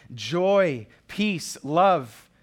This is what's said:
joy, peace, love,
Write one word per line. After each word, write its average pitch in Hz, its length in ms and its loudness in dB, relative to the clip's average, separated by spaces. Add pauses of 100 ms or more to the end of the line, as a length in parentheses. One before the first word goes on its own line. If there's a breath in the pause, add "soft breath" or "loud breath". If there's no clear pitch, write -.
(140)
joy, 160 720 0 (220 soft breath)
peace, 202 560 -4
love, 156 640 0 (140)